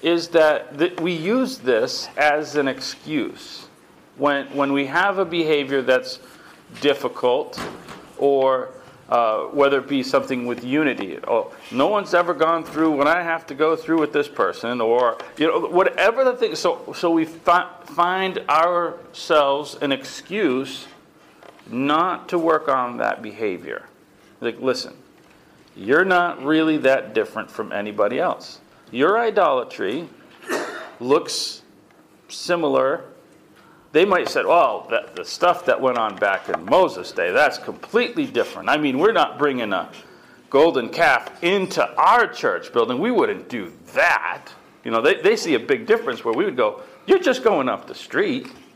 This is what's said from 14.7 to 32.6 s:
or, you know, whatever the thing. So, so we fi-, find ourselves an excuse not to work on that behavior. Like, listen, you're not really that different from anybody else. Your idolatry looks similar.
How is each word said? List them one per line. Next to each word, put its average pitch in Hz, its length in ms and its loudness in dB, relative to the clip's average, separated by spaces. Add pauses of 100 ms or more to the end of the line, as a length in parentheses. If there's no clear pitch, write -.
or, 117 380 2 (180)
you 151 120 2
know, 165 180 0
whatever 190 560 2
the 254 140 2
thing. 220 180 -2
So, - 420 -4
so 175 140 0
we 165 140 2
fi-, 175 440 0 (160)
find 185 540 -2 (100)
ourselves 151 1300 0
an 143 100 -2
excuse 135 960 -4 (840)
not 147 600 0
to 175 100 0
work 160 300 2
on 127 300 -2
that 110 240 -2
behavior. 95 640 -8 (540)
Like, 117 200 -6
listen, 127 340 -4 (800)
you're 127 300 2
not 175 400 0
really 156 340 2
that 131 360 2
different 107 340 -2
from - 240 -10
anybody 104 460 -2
else. - 400 -4 (320)
Your 151 260 2
idolatry 160 920 0 (920)
looks - 640 -2 (680)
similar. 151 760 0 (880)